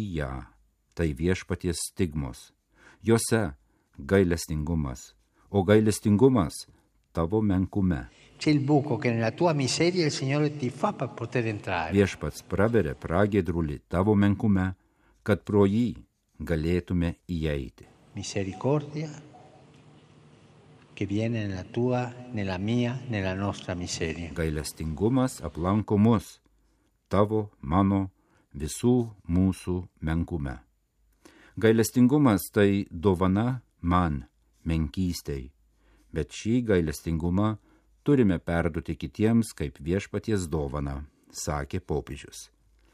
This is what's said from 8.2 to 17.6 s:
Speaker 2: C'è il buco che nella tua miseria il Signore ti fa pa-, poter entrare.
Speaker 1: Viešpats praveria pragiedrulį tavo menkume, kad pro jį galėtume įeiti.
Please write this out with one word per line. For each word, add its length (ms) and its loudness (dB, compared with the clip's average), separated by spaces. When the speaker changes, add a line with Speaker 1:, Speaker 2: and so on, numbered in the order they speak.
Speaker 2:
C'è 120 -2
il 100 4
buco 380 0
che 140 -2
nella 200 0
tua 220 0
miseria 520 0
il 60 0
Signore 440 -2
ti 140 -4
fa 240 -4
pa-, 160 -6
poter 380 -4
entrare. 440 -4
Speaker 1:
Viešpats 560 0
praveria 480 0
pragiedrulį 880 0
tavo 240 2
menkume, 540 2
kad 200 0
pro 240 4
jį 280 0
galėtume 800 -2
įeiti. 600 -6